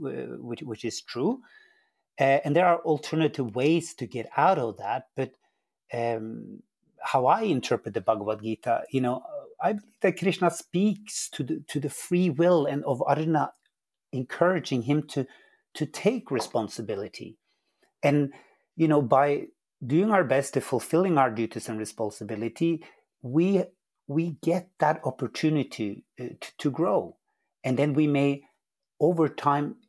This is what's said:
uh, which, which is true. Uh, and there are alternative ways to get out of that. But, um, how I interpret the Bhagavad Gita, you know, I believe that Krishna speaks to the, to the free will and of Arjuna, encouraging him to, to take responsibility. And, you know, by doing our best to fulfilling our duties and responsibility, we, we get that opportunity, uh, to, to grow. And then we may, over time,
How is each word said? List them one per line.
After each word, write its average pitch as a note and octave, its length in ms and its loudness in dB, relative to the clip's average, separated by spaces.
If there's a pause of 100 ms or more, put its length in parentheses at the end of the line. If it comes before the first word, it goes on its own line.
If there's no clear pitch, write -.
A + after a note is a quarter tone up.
uh, B2 320 -8
which, A#2 240 -10
which A#2+ 220 -10
is - 180 -6
true. G#3 380 -2 (800)
Uh, C#3 240 4
and D3 120 0
there F3+ 100 4
are E3+ 140 4
alternative D3 760 -2
ways D3+ 380 2
to A#2+ 140 -8
get A2+ 280 -8
out E3 220 4
of A2+ 200 -4
that. A2 380 -6
But, C3 200 -6 (580)
um, A2+ 680 -6 (380)
how C3 280 2
I G#3 160 4
interpret B2+ 500 0
the G#2+ 80 -4
Bhagavad G#2 400 0
Gita, A2+ 400 -2 (100)
you C3+ 80 0
know, B2 240 -2 (380)
I F3+ 120 2
believe - 280 -12
that F#3 180 2
Krishna F3+ 320 2
speaks - 800 -2
to - 140 -8
the, D3 240 -6
to C#3+ 120 -6
the C#3 100 -4
free F3+ 400 0
will D#3+ 360 4
and C#3+ 180 -2
of C3 180 -2
Arjuna, D3+ 500 2 (600)
encouraging C#3 720 0
him D3 260 2
to, C3 160 -2 (500)
to D#3 100 -4
take G#3+ 460 -2
responsibility. A2 1080 -6 (640)
And, C#3+ 300 2 (420)
you D#3+ 120 4
know, D3 140 4
by C#3 460 4 (380)
doing F3 260 2
our F#3+ 120 6
best C3+ 300 0
to B2+ 80 0
fulfilling E3 560 2
our C3 140 4
duties A2 380 -4
and A2 100 -6
responsibility, A2+ 1040 -4 (380)
we, F3 420 2 (440)
we D#3 360 -2
get F3+ 260 0 (100)
that D#3 240 2
opportunity, C3 1000 -2 (140)
uh, B2+ 60 -8 (140)
to, - 180 -18
to C#3+ 140 -2
grow. D#3 460 0 (460)
And B2+ 140 -2
then C#3+ 160 2
we D3+ 140 4
may, C#3 360 2 (560)
over D#3+ 280 4
time, C#3+ 480 0 (140)